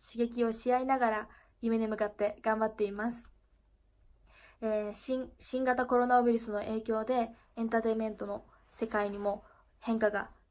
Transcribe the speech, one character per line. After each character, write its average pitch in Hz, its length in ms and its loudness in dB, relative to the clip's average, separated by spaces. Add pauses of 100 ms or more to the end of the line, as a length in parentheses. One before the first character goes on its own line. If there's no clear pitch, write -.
刺 233 220 -2
激 240 160 0
を 226 80 2
し 233 200 -2
合 254 100 4
い 262 40 -4
な 262 140 2
が 240 100 4
ら 214 200 -4 (320)
夢 226 180 2
に 220 80 0
向 214 100 -2
か 208 80 0
っ 208 100 -6
て 208 280 -2
頑 220 160 2
張 220 80 2
っ 220 80 -4
て 214 80 0
い 202 80 0
ま 214 220 -4
す。 - 100 -12 (1400)
え 214 320 -2
ー、 - 0 -
新-、 254 460 -4
新 262 240 -4
型 247 240 2
コ 247 100 4
ロ 247 80 4
ナ 247 160 6
ウ 240 80 4
イ 233 40 4
ル 226 60 2
ス 226 120 -6
の 208 80 -2
影 220 220 -4
響 220 220 -2
で 233 280 0 (240)
エ 226 80 -4
ン 226 60 -2
タ 233 100 2
ー - 20 -2
テ 226 100 0
イ - 20 2
ン 220 40 0
メ 220 120 -2
ン 214 60 -8
ト 202 120 -8
の 202 180 -8 (240)
世 - 160 -4
界 208 240 -2
に 202 80 -8
も 202 260 -2 (360)
変 226 180 -2
化 220 140 4
が 208 180 -6 (220)